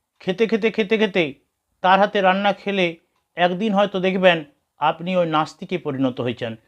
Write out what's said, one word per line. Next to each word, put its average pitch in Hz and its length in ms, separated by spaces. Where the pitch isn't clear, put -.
খেতে 190 280
খেতে, 220 240
খেতে 214 260
খেতে 190 360
তার 185 180
হাতে 202 220
রান্না 190 320
খেলে 185 440
একদিন 180 380
হয়তো 196 260
দেখবেন 180 440
আপনি 165 380
ওই 175 120
নাস্তিকে 156 500
পরিণত 135 440
হয়েছেন। 117 340